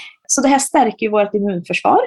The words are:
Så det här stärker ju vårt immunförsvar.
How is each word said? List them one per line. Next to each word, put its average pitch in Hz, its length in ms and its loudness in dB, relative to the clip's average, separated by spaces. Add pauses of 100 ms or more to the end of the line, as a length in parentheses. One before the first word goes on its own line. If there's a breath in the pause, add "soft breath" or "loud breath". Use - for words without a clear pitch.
(260 loud breath)
Så - 140 -2
det 269 80 2
här 269 100 4
stärker 240 480 0
ju 214 60 -2
vårt 208 220 0
immunförsvar. 202 720 0